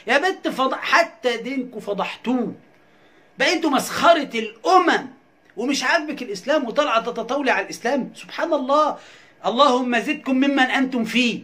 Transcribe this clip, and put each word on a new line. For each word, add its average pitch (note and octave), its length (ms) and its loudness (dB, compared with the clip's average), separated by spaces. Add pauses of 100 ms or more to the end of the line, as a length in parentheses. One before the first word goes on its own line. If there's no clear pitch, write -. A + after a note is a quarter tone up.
يا B3+ 120 2
بنت F#4 300 -2
فض-، C4 260 -2
حتى C4 600 0
دينكوا B3 440 -8
فضحتوه. G3+ 720 -4 (840)
بقيتوا D#4+ 320 2
مسخرة B3+ 680 2
الأمم، D#4+ 680 2 (500)
ومش B3+ 260 -2
عاجبك D4+ 400 -2
الإسلام A#3+ 460 -2
وطالعة A3+ 340 0
تتطاولي A#3+ 480 -4
على G3 140 0
الإسلام. - 520 -4
سبحان - 380 -6
الله. C#4 420 0 (500)
اللهم B3 520 2
زدكم C4 380 -2
ممن C#4 240 2
أنتم B3+ 440 0
فيه، A3+ 400 0